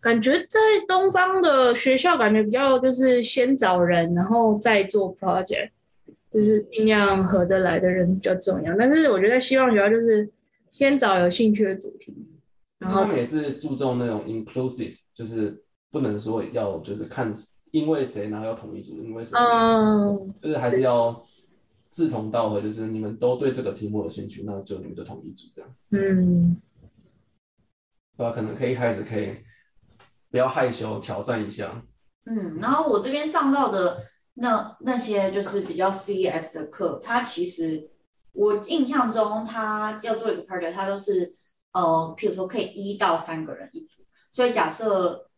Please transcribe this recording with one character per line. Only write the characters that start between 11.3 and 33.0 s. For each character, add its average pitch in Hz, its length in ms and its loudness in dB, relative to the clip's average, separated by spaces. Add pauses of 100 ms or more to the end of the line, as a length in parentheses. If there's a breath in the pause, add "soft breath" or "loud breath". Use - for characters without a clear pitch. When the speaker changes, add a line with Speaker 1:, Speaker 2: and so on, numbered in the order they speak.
Speaker 1:
趣 208 120 4
的 190 100 -2
主 - 240 -12
题， - 160 -20 (640)
然 185 100 -8
后 190 120 2
Speaker 2:
他 202 80 2
们 180 80 0
也 120 80 0
是 147 300 -4
注 139 200 -6
重 127 240 -2
那 123 80 -2
种 104 180 -4
inclusive， 117 720 -6 (160)
就 117 120 -14
是 107 400 -6 (260)
不 151 80 -6
能 107 220 -2
说 110 320 -4
要 98 260 -4
就 101 160 -10
是 107 120 -10
看 110 260 -6 (400)
因 151 160 0
为 143 160 0
谁 107 240 -8
然 107 100 -6
后 110 80 -8
要 113 80 -4
同 107 220 -14
一 - 40 -12
组， - 220 -16
因 - 120 -12
为 233 100 -10
谁 240 120 -6
Speaker 1:
嗯， 220 1040 2
Speaker 2:
就 156 80 -6
是 147 100 -2
还 120 120 0
是 127 120 2
要 117 380 2 (680 soft breath)
志 165 180 0
同 107 220 -4
道 113 180 0
合， 104 120 -2
就 107 100 -4
是 110 160 -8
你 110 120 -6
们 110 180 -6
都 123 200 0
对 135 140 0
这 123 120 -4
个 98 100 -4
题 104 160 -8
目 104 140 -4
有 - 60 -6
兴 - 200 -10
趣， - 180 -14
那 98 160 -8
就 - 160 -10
你 92 60 -14
们 - 100 -14
就 - 80 -14
同 - 220 -16
一 - 80 -16
组 - 220 -20
这 - 60 -20
样。 - 100 -20 (200)
Speaker 1:
嗯， 180 680 2 (1600)
Speaker 2:
对 120 100 -4
啊， 113 40 -2
可 113 100 -8
能 107 140 -6
可 123 120 -4
以 123 60 0
一 - 20 0
开 120 180 -2
始 - 100 -6
可 107 180 -6
以 98 140 -6 (960 soft breath)
不 123 80 -2
要 127 100 2
害 127 220 -2
羞， 110 300 -8
挑 101 220 -10
战 110 220 -4
一 95 60 -10
下。 104 320 -12 (420)
Speaker 3:
嗯， 185 360 -6
然 226 100 -2
后 302 200 2
我 208 80 2
这 262 120 -4